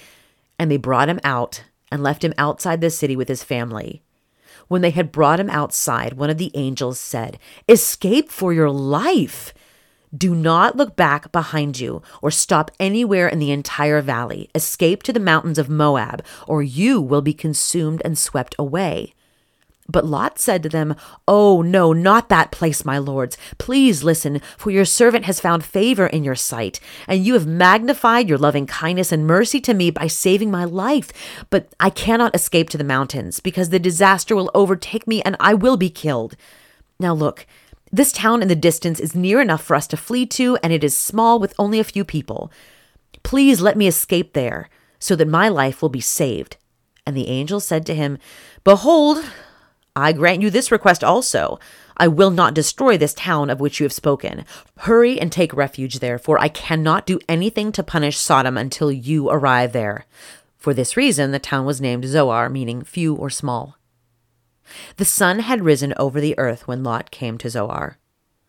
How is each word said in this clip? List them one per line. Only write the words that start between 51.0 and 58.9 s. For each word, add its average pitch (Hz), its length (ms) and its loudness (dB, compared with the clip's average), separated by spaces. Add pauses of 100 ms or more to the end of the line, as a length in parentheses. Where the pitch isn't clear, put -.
also. 175 560 0 (380)
I 170 100 4
will 175 220 4
not 165 240 2
destroy 208 420 2
this 147 160 0
town 147 380 -2
of 131 100 -4
which 143 180 -4
you 151 60 0
have 139 80 -2
spoken. - 540 -4 (320)
Hurry 240 420 2
and 175 100 -4
take 170 220 0
refuge 135 460 -6
there, 123 200 -4
for - 220 2
I 151 80 2
cannot 160 560 -2
do 185 240 -2
anything 208 440 -2
to 196 100 -6
punish 147 340 -2
Sodom 127 400 0
until 135 340 -4